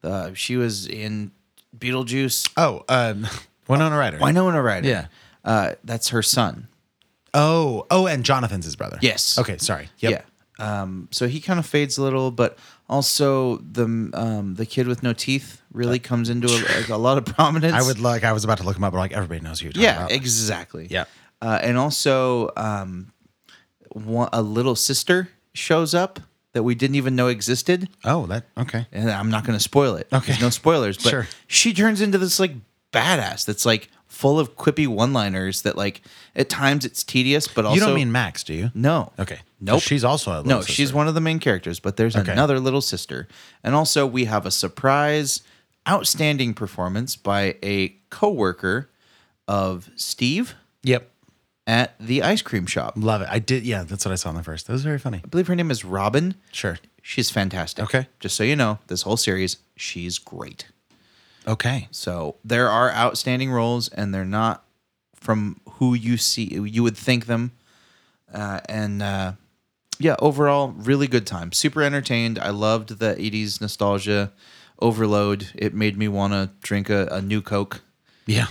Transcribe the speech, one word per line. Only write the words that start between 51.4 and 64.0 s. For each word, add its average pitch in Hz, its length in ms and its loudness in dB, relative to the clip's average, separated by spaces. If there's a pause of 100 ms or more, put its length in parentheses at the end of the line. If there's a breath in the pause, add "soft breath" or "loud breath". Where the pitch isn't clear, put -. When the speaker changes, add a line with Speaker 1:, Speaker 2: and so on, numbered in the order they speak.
Speaker 1:
At 120 320 2
the 120 240 -2
ice 208 180 2
cream 92 240 -4
shop. 60 300 -4
Speaker 2:
Love 107 260 0
it. 85 80 -6
I 107 80 0
did. 123 260 -2
Yeah, 107 200 -4
that's 95 200 -8
what 98 60 -2
I 92 60 -2
saw 87 140 -6
in 80 60 -6
the 82 60 -8
first. 80 240 -10
That - 60 -6
was 131 100 -4
very 147 160 -2
funny. 110 240 -6
Speaker 1:
I - 60 -18
believe 175 180 0
her 180 80 0
name 170 160 0
is 117 140 -4
Robin. 107 500 0 (160 soft breath)
Speaker 2:
Sure. 85 280 -6 (220)
Speaker 1:
She's - 300 -4
fantastic. 95 540 -4
Speaker 2:
Okay. 131 240 -2 (100)
Speaker 1:
Just - 160 -6
so - 80 0
you 135 140 2
know, 110 320 0
this 92 140 -6
whole 104 140 -2
series, 95 420 -2 (180)
she's 87 420 -8
great. - 480 -16 (800 soft breath)
Speaker 2:
Okay. 120 440 -4
Speaker 1:
So 82 540 -8
there 120 240 2
are 117 240 4
outstanding 127 580 0
roles, 120 380 0
and 101 260 -4